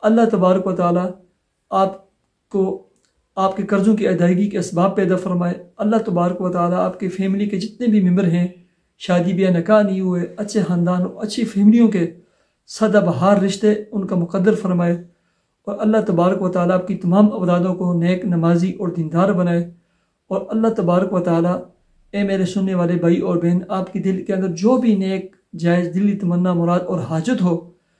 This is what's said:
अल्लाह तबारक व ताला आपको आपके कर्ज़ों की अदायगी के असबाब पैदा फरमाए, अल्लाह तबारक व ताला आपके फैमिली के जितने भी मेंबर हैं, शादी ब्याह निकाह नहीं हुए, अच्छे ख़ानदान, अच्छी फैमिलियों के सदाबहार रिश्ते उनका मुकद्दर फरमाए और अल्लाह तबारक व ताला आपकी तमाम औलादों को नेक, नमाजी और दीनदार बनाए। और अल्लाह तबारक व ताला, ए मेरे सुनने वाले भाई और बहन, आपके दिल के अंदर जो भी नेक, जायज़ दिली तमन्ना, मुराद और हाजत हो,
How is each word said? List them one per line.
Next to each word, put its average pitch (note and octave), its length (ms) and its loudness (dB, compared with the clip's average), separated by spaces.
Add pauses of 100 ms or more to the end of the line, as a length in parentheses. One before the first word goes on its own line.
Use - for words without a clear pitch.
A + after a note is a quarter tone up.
अल्लाह A3+ 260 4
तबारक F#3 380 2
व F#3 80 -2
ताला F3+ 380 0 (580)
आपको F#3+ 1160 -4 (480)
आपके F#3+ 280 -2
कर्ज़ों G3+ 320 2
की G3 100 -2
अदायगी F3+ 420 2
के G3+ 100 -4
असबाब F3 380 0
पैदा F#3 220 2
फरमाए, F3 360 -2 (240)
अल्लाह G#3+ 240 0
तबारक F3+ 380 -2
व F#3 100 -2
ताला F3 280 0
आपके F#3 320 -4
फैमिली G3 360 -2
के G3+ 120 -4
जितने - 300 -8
भी G#3 140 4
मेंबर F3+ 240 2
हैं, F3 220 0 (520)
शादी F3 340 0
ब्याह F#3 180 2
निकाह G#3 300 4
नहीं F#3+ 180 -2
हुए, F3+ 260 -2 (120)
अच्छे G#3+ 240 -2
ख़ानदान, F3+ 420 0 (140)
अच्छी A3+ 280 -6
फैमिलियों A3 440 4
के E3+ 180 0 (640)
सदाबहार F#3+ 720 2
रिश्ते G3 320 2 (200)
उनका F#3+ 240 -4
मुकद्दर F3+ 400 0
फरमाए F3 420 0 (680)
और G3+ 100 -8
अल्लाह G#3+ 260 2
तबारक F#3 360 2
व F3+ 120 -2
ताला F3+ 240 0
आपकी F3+ 220 -2
तमाम G3 340 4
औलादों F3+ 440 0
को F3+ 200 -2
नेक, F3 320 0
नमाजी E3+ 480 2
और F3+ 180 -6
दीनदार E3+ 420 0
बनाए। E3+ 300 0 (640)
और F#3+ 180 -6
अल्लाह A3 240 0
तबारक F3+ 400 0
व F#3 100 0
ताला, E3+ 320 0 (600)
ए G3+ 100 -2
मेरे F#3+ 220 0
सुनने F#3+ 280 -2
वाले F3 240 0
भाई F3 200 2
और F3+ 200 -2
बहन, F3 320 0
आपके F#3+ 300 -6
दिल F#3+ 240 -2
के G#3 80 -6
अंदर F#3+ 180 -2
जो F#3+ 280 0
भी A3+ 200 2
नेक, F#3+ 320 -4 (260)
जायज़ E3+ 340 0
दिली G3 260 0
तमन्ना, F3+ 380 0
मुराद E3+ 280 0
और F3+ 240 -4
हाजत F3 360 -2
हो, F3 140 2 (420)